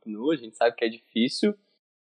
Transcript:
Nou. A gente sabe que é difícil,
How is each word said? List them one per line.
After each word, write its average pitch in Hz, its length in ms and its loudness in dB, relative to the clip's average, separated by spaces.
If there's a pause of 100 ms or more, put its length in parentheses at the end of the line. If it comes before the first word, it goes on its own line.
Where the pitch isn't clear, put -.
Nou. 113 260 -4
A 156 60 0
gente 113 180 -14
sabe 120 200 2
que 120 100 -2
é 113 40 2
difícil, 120 640 0 (600)